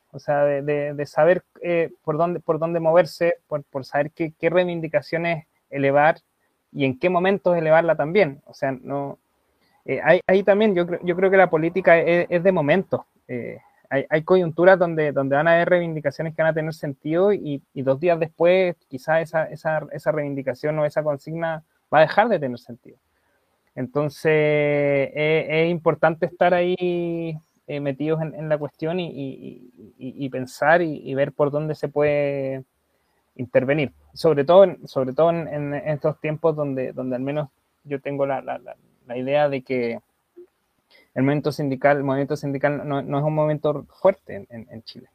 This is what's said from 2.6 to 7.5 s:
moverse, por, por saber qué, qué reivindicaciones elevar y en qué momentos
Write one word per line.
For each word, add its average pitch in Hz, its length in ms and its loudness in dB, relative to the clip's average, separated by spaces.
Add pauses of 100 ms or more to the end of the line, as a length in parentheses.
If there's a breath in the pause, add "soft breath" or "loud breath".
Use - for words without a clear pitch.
moverse, 170 600 2 (100)
por, 147 160 -6
por 131 200 -10
saber 147 260 -4
qué, 160 280 -6
qué 165 120 0
reivindicaciones 170 960 -2 (240)
elevar 143 500 2 (500)
y 139 140 -2
en 131 140 0
qué 180 100 0
momentos 180 480 2